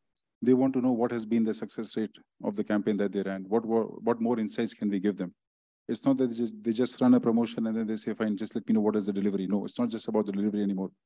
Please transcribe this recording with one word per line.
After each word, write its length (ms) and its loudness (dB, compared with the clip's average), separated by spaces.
They 120 6
want 200 4
to 80 0
know 100 2
what 200 0
has 140 -4
been 180 2
the 100 0
success 440 -10
rate 180 -4
of 120 -4
the 80 -2
campaign 340 0
that 140 0
they 100 -2
ran. 260 -4
What, 180 0
what, 380 -2
what 180 0
more 180 2
insights 340 -2
can 160 -4
we 100 -2
give 180 0
them? 160 -6
It's 180 -4
not 120 4
that 120 2
they 80 -8
just, 160 -2
they 80 0
just 300 0
run 140 8
a 40 6
promotion 480 2
and 80 -2
then 120 -2
they 80 -2
say, 180 -4
"Fine, 240 -2
just 180 -6
let 120 -6
me 60 4
know 80 4
what 140 4
is 120 0
the 60 0
delivery." 340 0
No, 180 0
it's 140 -8
not 100 0
just 180 -6
about 200 0
the 40 -4
delivery 300 0
anymore. 300 -2